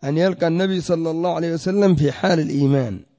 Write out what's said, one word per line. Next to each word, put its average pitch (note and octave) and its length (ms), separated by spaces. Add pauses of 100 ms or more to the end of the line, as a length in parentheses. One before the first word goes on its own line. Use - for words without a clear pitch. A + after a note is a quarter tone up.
أن C#3+ 140
يلقى F3+ 280
النبي F#3 340
صلى E3 300
الله E3 240
عليه E3 180
وسلم F#3 420
في C#3+ 180
حال D#3+ 280
الإيمان. C3+ 600 (180)